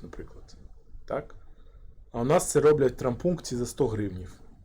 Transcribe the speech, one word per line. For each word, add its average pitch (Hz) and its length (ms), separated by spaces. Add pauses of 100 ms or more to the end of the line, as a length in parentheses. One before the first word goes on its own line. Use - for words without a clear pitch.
наприклад. - 540 (480)
Так? - 300 (800)
А 117 80
у 120 40
нас 165 260
це 147 100
роблять 139 320
в - 40
травмпункті 135 600
за 120 100
сто 127 220
гривнів. 98 520 (240)